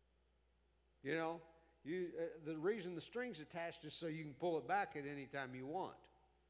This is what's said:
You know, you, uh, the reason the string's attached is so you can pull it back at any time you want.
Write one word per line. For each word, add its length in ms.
You 100
know, 260
you, 240
uh, 60
the 100
reason 400
the 40
string's 380
attached 460
is 100
so 140
you 160
can 100
pull 240
it 80
back 300
at 100
any 200
time 280
you 120
want. 280